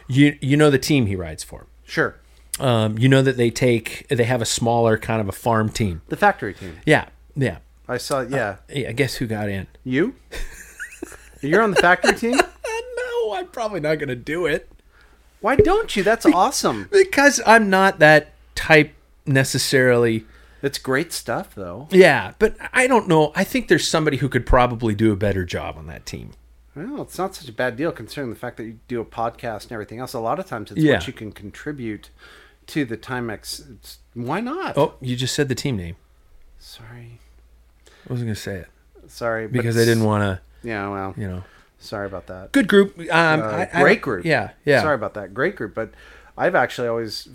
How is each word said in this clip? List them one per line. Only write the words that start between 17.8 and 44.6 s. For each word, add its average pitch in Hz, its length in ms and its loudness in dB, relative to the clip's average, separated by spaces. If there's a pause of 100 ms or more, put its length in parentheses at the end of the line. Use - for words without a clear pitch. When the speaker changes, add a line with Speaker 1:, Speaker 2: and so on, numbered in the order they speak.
Speaker 1:
that 151 320 6 (220)
type 156 380 4 (340)
necessarily. 127 1000 2 (380)
Speaker 2:
It's 139 160 -4
great 139 340 -4
stuff, - 420 -8
though. 101 360 -12
Speaker 1:
Yeah, 147 480 6
but 214 180 0 (160)
I 254 140 2
don't 233 220 2
know. 156 260 4
I 185 100 0
think 240 240 -4
there's - 180 2
somebody 151 320 0
who 143 100 -2
could 123 180 -2
probably 123 480 2
do 107 180 4
a 101 40 0
better 95 280 -2
job 87 320 -8
on 76 120 -16
that - 180 -16
team. 55 260 -14 (420)
Speaker 2:
Well, 208 280 -10
it's - 160 -12
not 190 160 -6
such 143 140 -16
a 113 40 -16
bad 120 240 -4
deal 156 160 -4
considering 120 380 -12
the 101 80 -12
fact 123 200 -12
that 117 60 -12
you 110 140 -14 (100)
do 120 120 -4
a 107 40 -6
podcast 113 600 -6
and - 80 -16
everything 110 260 -10
else. 127 160 -10
A 123 60 -6
lot 120 180 -2
of 185 80 -10
times 107 240 -10
it's 104 100 -6
Speaker 1:
Yeah. 147 140 4
Speaker 2:
what 95 120 -2
you 131 60 -10
can 107 200 -14
contribute 107 800 -12 (580)
to 151 160 -4
the 113 120 -8
Timex. 123 760 -10
It's, - 260 -20 (160)
why 123 260 -6
not? 285 380 -6
Speaker 1:
Oh, 151 220 0
you 123 160 -6
just 123 180 -4
said 147 140 -2
the 127 60 -4
team 123 220 -4
name. 85 200 -10 (600)
Speaker 2:
Sorry. 117 600 -20 (720)
Speaker 1:
I - 240 -16
wasn't 120 160 -4
gonna 107 80 -4
say 101 200 -10
it. 82 120 -14 (400)
Speaker 2:
Sorry, 113 380 -6
but 104 60 -8
Speaker 1:
Because 117 240 0
I 117 80 4
didn't 113 200 4
wanna, 104 360 0 (220)
Speaker 2:
Yeah, 104 260 -6
well, 95 280 -6
Speaker 1:
you 107 120 -8
know. 90 140 -8 (360)
Speaker 2:
sorry 101 280 -10
about 95 220 -12
that. 92 240 -16
Speaker 1:
Good 269 160 2
group. 202 280 4 (160)
Um, 160 300 4
Speaker 2:
Uh, - 20 -4
Speaker 1:
I, 107 300 -4
I - 80 2
Speaker 2:
great 165 140 6
Speaker 1:
don't - 60 -12
Speaker 2:
group. 98 220 -4
Speaker 1:
Yeah, 131 260 0 (140)